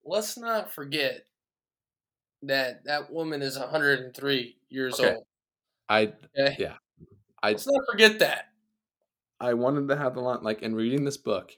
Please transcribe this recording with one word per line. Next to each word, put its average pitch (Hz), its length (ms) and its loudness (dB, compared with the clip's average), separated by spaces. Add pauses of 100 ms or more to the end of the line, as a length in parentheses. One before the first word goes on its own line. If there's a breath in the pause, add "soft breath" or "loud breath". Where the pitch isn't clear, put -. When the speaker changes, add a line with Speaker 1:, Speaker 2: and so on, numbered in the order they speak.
Speaker 1:
let's 208 320 -2
not 233 340 -4
forget 143 520 -4 (1200)
that 135 420 -2
that 147 260 -4
woman 156 300 -4
is 135 160 -4
a 131 100 -6
hundred 143 340 2
and 127 140 -14
three 135 440 -2 (100)
years 127 320 -4
Speaker 2:
Okay. 117 140 6
Speaker 1:
old. - 100 -10 (640)
Speaker 2:
I, 107 240 4 (260)
Speaker 1:
Okay? 139 200 2
Speaker 2:
yeah. - 160 -4 (680)
I 104 100 2
Speaker 1:
Let's 208 140 -4
not 269 240 0
forget 214 280 6
that. - 300 0 (920)
Speaker 2:
I 123 140 0
wanted 139 340 0
to 139 80 2
have 139 160 -2
the 127 80 -6
line, 123 220 -4
like, 110 180 -2
in 110 140 -4
reading 120 320 0
this 139 100 -4
book 95 420 -4